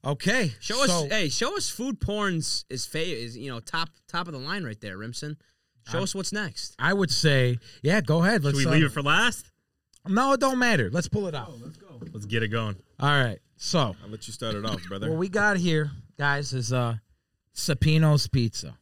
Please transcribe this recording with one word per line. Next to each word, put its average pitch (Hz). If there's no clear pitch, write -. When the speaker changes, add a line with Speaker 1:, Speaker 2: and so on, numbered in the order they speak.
Speaker 1:
Okay, 175
Speaker 2:
Show 247
us, 269
Speaker 1:
so 160
Speaker 2:
hey, 202
show 311
us -
food 247
porn's 196
is 127
fa-, -
is, 117
you 127
know, 117
top, 165
top 175
of 170
the 131
line 175
right 107
there, 98
Rimson. 123
Show 165
Speaker 1:
I'm 190
Speaker 2:
us 196
what's 190
next. 202
Speaker 1:
I 156
would 196
say, 131
yeah, 180
go 160
ahead. 202
Speaker 3:
Should 139
Speaker 1:
Let's, 139
Speaker 3:
we 165
Speaker 1:
uh, 165
Speaker 3:
leave 160
it -
for 147
last? 185
Speaker 1:
No, 247
it 262
don't 262
matter. 202
Let's 165
pull 202
it 156
out. 131
Speaker 4:
Oh, 120
let's 156
go. -
Speaker 3:
Let's 104
get 113
it 110
going. 107
Speaker 1:
All 143
right, 131
so 123
Speaker 4:
I'll 101
let 107
you 113
start 113
it 104
off, 90
brother. 98
Speaker 1:
what 160
we 185
got 202
here, 160
guys, 143
is, 123
uh, 120
Sapino's 156
Pizza. -